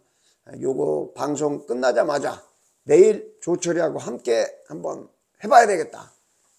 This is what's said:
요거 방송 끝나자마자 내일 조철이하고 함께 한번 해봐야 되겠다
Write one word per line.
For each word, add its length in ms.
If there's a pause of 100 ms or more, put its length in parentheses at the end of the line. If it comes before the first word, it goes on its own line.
(600)
요거 560
방송 520
끝나자마자 760 (400)
내일 580
조철이하고 580
함께 480 (200)
한번 400 (360)
해봐야 240
되겠다 440 (460)